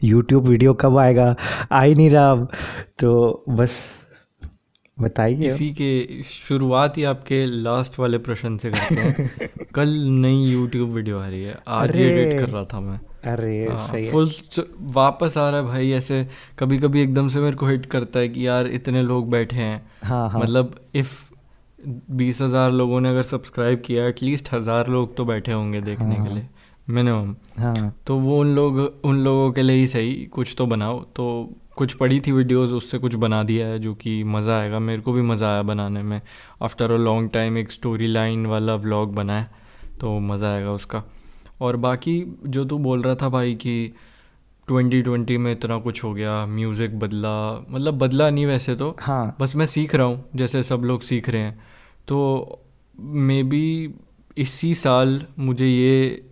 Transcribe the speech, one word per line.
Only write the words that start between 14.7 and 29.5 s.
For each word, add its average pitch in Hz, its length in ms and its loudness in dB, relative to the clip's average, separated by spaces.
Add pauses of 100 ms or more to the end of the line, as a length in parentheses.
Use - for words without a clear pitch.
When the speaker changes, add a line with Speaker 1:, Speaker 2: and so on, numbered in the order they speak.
Speaker 2:
वापस 143 580 0
आ 147 120 2
रहा 143 100 0
है 139 60 -2
भाई। 131 260 0
ऐसे 131 360 -2 (320)
कभी-कभी 139 420 2
एकदम 135 260 2
से 135 120 0
मेरे 143 160 0
को 135 100 -4
हिट 135 200 0
करता 127 340 -2
है 123 100 0
कि 123 180 -4
यार, 123 200 2
इतने 127 360 -2
लोग 123 260 0
बैठे 120 260 0
हैं। 107 360 -4 (120)
Speaker 1:
हाँ, 117 260 -2
हाँ। 113 120 -2
Speaker 2:
मतलब, 123 340 0 (200)
if 135 120 0 (1040)
बीस 127 300 0
हजार 131 300 2
लोगों 127 300 2
ने 127 80 2
अगर 127 140 2
सब्सक्राइब 123 640 -2
किया, 120 260 0
at 120 120 -6
least 135 300 -4
हजार 117 340 0
लोग 127 280 -2
तो 127 100 -4
बैठे 113 260 -4
होंगे 107 300 -2
देखने 107 340 -2
Speaker 1:
हाँ, - 0 -
Speaker 2:
के 104 140 -2
Speaker 1:
हाँ। 101 100 -6
Speaker 2:
लिए, 120 80 -12 (420)
मिनिमम। 117 460 0 (240)
Speaker 1:
हाँ। 110 480 -2
Speaker 2:
तो 135 100 0
वो 135 220 2
उन 147 160 2
लोग, 139 480 0
उन 139 200 2
लोगों 135 280 2